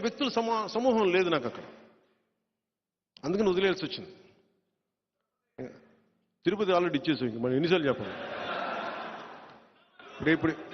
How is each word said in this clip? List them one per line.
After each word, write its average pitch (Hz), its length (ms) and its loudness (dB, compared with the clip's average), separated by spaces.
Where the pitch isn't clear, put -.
వ్యక్తుల 240 320 -2
సమూ-, 226 380 0
సమూహం 226 300 4
లేదు 185 200 4
నాకు 123 160 -2
అక్కడ, - 140 -14
అందుకని 196 280 2
వదిలేయాల్సి 185 340 2
వచ్చింది. - 240 -12
తిరుపతి 196 320 2
already 175 240 4
ఇచ్చేసాం, 131 300 2
ఇంక 113 120 -8
మనం 127 160 2
ఎన్నిసార్లు 165 300 4
చెప్పాలి? 104 260 -2
ఇప్పుడు, - 360 -2
ఇప్పుడు 160 180 0